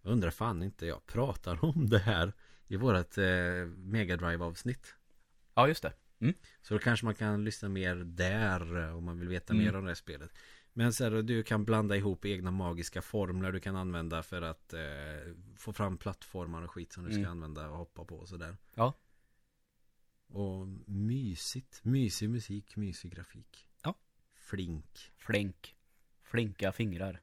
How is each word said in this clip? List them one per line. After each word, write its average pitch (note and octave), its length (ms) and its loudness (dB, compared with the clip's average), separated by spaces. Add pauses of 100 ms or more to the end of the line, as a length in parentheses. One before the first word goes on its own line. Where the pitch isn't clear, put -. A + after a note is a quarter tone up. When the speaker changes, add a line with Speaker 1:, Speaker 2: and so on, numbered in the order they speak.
Speaker 1:
Jag G2+ 100 0
undrar F#2 180 4
fan G#2 320 0
inte F#2 240 -4
jag - 200 -6
pratar A2+ 580 0
om D3+ 260 4
det A2+ 80 8
här F#2+ 340 4 (340)
i F#2+ 100 -4
vårt, G2+ 420 2
eh, G2 60 6 (520)
Mega F#2 400 0
Drive-avsnitt. E2+ 800 -2 (600)
Speaker 2:
Ja, C3 140 8
just - 140 0
det. - 100 -2 (260)
Mm. C#3+ 160 4 (280)
Speaker 1:
Så - 120 -2
då G#2 60 4
kanske A#2 260 4
man G#2+ 80 0
kan G#2 300 0
lyssna G#2 240 -4
mer F#2 280 0
där, F2+ 920 2
eh, E2 80 -6
om E2+ 80 -6
man E2+ 140 -4
vill F2 100 -4
veta F2+ 240 -2
Speaker 2:
Mm. G#2+ 140 8
Speaker 1:
mer G2 100 2
om G2 80 -4
det F2+ 60 -2
här E2 40 -2
spelet. D2+ 360 -12 (460)
Men A#2 160 4
så C3 120 0
här, A2+ 60 2 (120)
du A#2 200 2
kan G#2+ 220 2
blanda G#2+ 320 4
ihop G2 280 0
egna F#2 260 0
magiska F2+ 520 -2
formler F#2 500 0
du F#2 80 -2
kan G2 160 -4
använda E2+ 460 -2
för F2 200 -6
att, - 300 -8
eh, D#2+ 80 -8 (760)
få - 160 -10
fram F#2+ 260 -2
plattformar E2+ 640 -8
och E2+ 80 -10
skit E2+ 220 -12
som F2+ 120 -12
du G2 60 -6
ska G#2 80 0
Speaker 2:
Mm. F#2 120 0
Speaker 1:
använda D#2 400 -8
och D2+ 60 -10
hoppa E2+ 280 -12
på E2 120 -12
och E2+ 120 -14
sådär. F2 280 -10 (180)
Speaker 2:
Ja. B2 180 2 (1300)
Speaker 1:
Och F#2+ 420 -4 (180)
mysigt. A2 1000 -2
Mysig A2+ 460 2
musik, G#2 460 -6
mysig F#2+ 380 -6
grafik. - 520 -18 (160)
Speaker 2:
Ja. E3 120 -4 (400)
Speaker 1:
Flink. - 840 -8
Speaker 2:
Flink. - 600 -2 (460)
Flinka G#2 500 0
fingrar. F#2 500 -2